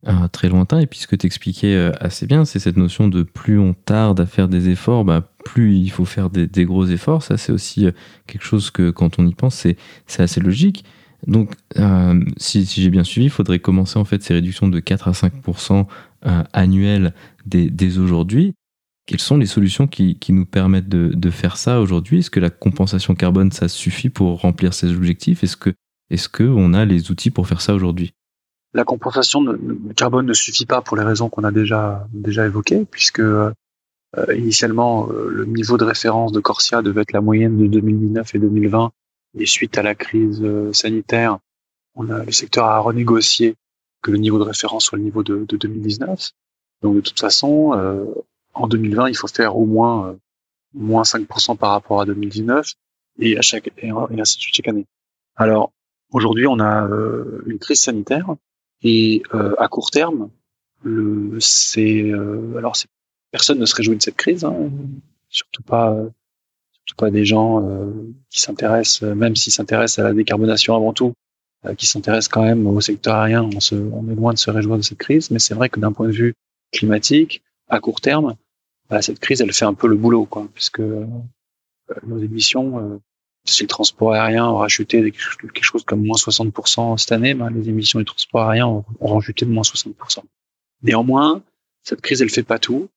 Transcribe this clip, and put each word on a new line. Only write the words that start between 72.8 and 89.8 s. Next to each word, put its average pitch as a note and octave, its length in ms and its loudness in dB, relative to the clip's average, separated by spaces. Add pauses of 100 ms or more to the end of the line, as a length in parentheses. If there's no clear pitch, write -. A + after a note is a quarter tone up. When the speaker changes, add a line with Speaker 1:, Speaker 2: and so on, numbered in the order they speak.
Speaker 2:
secteur G#2+ 340 -2
aérien, A2 400 2
on G2+ 40 -8
se, - 160 -2
on A2 340 -6
est A2+ 60 -4
loin A2+ 180 0
de A2+ 60 -4
se - 100 -2
réjouir G#2+ 280 0
de G#2+ 40 -2
cette G#2 160 -6
crise, D#3 320 -2
mais A#2 100 0
c'est - 140 -2
vrai B2 160 0
que - 100 -6
d'un G#2+ 140 0
point A2+ 140 -2
de A2+ 60 0
vue A#2 200 0 (400)
climatique, G#2+ 720 0 (260)
à A2+ 100 0
court - 220 -6
terme, C#3+ 340 0 (540)
bah, G#2 120 0
cette - 180 -6
crise, C3 220 0
elle G2+ 120 0
fait - 100 0
un G#2 120 0
peu A#2+ 120 0
le A2 80 4
boulot, A2+ 300 2
quoi, G#2+ 280 -12
puisque, - 260 -8
euh, G#2+ 260 -4 (1000)
nos A2+ 100 -8
émissions, A2+ 600 -2
euh, G#2 180 -8 (460)
si - 200 0
le - 40 -6
transport - 460 0
aérien A2+ 320 2
aura G#2 220 0
chuté A2 340 0
de G#2+ 80 2
quelque - 540 -10
chose - 200 -2
comme G#2+ 220 -2
moins A2 120 0
soixante A2+ 340 -2
pour - 160 -6
cent A#2 300 0
cette - 140 -2
année, A#2+ 220 2
ben, A#2+ 160 -4
les A2+ 200 -4
émissions A2 280 0
du G#2+ 80 -2
transport - 360 -4
aérien A2+ 260 2
auront, G#2+ 180 -2 (140)
auront G#2+ 220 0
chuté A2 240 -4
de A#2+ 60 -2
moins A2 120 0
soixante - 320 -4